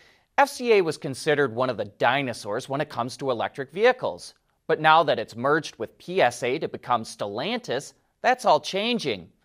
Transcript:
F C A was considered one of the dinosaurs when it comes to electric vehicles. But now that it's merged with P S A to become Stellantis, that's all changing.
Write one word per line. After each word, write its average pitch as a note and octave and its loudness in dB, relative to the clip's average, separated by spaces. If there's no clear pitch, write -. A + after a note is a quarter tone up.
F C#4 4
C A#3+ 2
A G3+ 6
was D#3 -2
considered C#3 0
one B2+ -2
of A2+ -4
the G#2+ -4
dinosaurs B2 -2
when C#3 -4
it D3 -4
comes A#2+ -6
to C3+ -2
electric A2+ -6
vehicles. G3 -2
But D#3 0
now D#3 6
that C#3 2
it's G#2+ -8
merged C#3+ 0
with - -10
P F3+ 0
S A#2+ 2
A C3 0
to A#2+ -6
become A#2 -4
Stellantis, C#3 -6
that's B3 2
all D#3 6
changing. F#3 -4